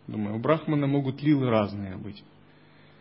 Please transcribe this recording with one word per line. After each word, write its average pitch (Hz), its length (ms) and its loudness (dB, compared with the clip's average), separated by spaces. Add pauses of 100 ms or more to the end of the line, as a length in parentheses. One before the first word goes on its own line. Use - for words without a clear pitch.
Думаю, 107 300 -4
у - 20 -4
брахмана 147 480 0
могут 135 360 0
лилы 139 280 4
разные 101 460 0
быть. - 260 -12 (800)